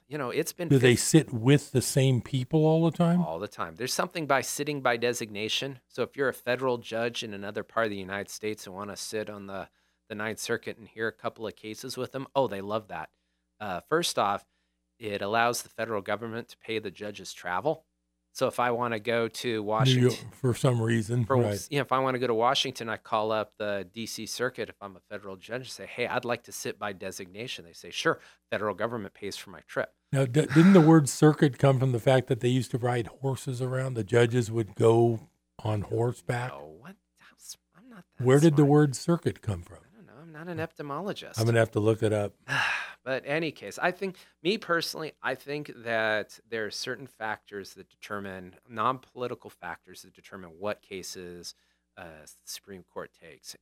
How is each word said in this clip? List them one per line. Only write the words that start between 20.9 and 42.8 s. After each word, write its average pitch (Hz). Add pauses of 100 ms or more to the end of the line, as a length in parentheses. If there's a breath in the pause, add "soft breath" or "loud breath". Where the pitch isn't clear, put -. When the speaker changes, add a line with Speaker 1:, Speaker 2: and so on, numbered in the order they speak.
Speaker 1:
for, 127
Speaker 2:
right. 104
Speaker 1:
you 143
know, 139
if 123
I 131
wanna 131
go 123
to 120
Washington, 123
I 107
call 110
up 107
the 101
D 113
C 110
Circuit. 120
If -
I'm 98
a 85
federal 98
judge, 113
say, 98
"Hey, 120
I'd 117
like 120
to 98
sit -
by 104
designation." 95
They 85
say, -
"Sure, - (300 soft breath)
federal 104
government 107
pays 98
for -
my 82
trip." - (180)
Speaker 2:
Now, 135
d-, 139
didn't 170
the 180
word 156
circuit 151
come 135
from 131
the 117
fact 131
that 123
they 123
used 127
to 135
ride 123
horses 131
around? 131
The 113
judges 117
would 113
go 117 (300)
on 107
horseback? 120
Speaker 1:
No, 78
what? 180 (240)
I'm -
s-, - (200)
I'm 247
not 214 (140)
that 123
Speaker 2:
Where 131
did 160
the 147
Speaker 1:
smart. 143
Speaker 2:
word 147
circuit -
come 92
from? - (680)
Speaker 1:
Not 180
an 165
ophthalmologist. 156
Speaker 2:
I'm 113
gonna 117
have 113
to 113
look 110
it 107
up. 101 (140)
Speaker 1:
<sighs> - (480 loud breath)